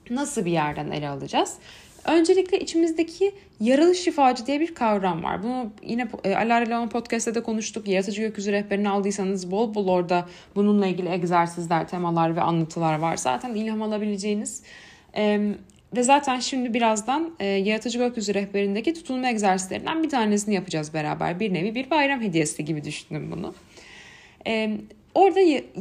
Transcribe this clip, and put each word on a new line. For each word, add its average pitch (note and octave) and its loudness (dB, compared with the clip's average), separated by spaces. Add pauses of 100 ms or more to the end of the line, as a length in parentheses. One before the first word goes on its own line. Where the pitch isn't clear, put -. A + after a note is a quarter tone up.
nasıl A#3+ -4
bir E3+ -2
yerden D3+ -2
ele D3 -6
alacağız? C#3+ -2 (500)
Öncelikle F4 4
içimizdeki E4 0 (240)
yaralı C#4+ 6
şifacı B3+ 2
diye C#4+ 0
bir E4+ -2
kavram F#3+ 0
var. E3+ -4
Bunu B3 -4 (120)
yine, A#3 -4 (160)
e, G3 0
Alara A#3 2
ile A3+ -2
olan A#3 -2
podcast'te A#3 -4
de A#3 -2
konuştuk. A3 -6
Yaratıcı G3 0
Gökyüzü G#3 -4
Rehberini G3+ 0
aldıysanız G3 -2
bol G#3+ 0
bol G#3 0
orada F3 2 (280)
bununla G#3 4
ilgili F3 -2
egzersizler, E3+ 0
temalar E3+ 0
ve E3+ 0
anlatılar E3 0
var. E3 -2
Zaten A#3+ -2
ilham A3 -4
alabileceğiniz. G#3 -4 (500)
Em, G#3 2 (380)
ve B3 2
zaten C4+ 4
şimdi B3 -4
birazdan, A#3 0
e, G3 -4
Yaratıcı G#3+ 0
Gökyüzü A#3+ -2
Rehberi'ndeki G3+ 0
tutulma B3+ -4
egzersizlerinden G#3 0
bir D#4 0
tanesini G#3+ 2
yapacağız D#3 -4
beraber. D#3+ -2
Bir G#3 -2
nevi G3 -2
bir C4 -4
bayram C#4 2
hediyesi D#3+ -2
gibi D3+ -4
düşündüm D3+ -8
bunu. - -8 (920)
Em, G#3+ -2 (360)
orada F#4 8
ya-, D#4+ 6 (180)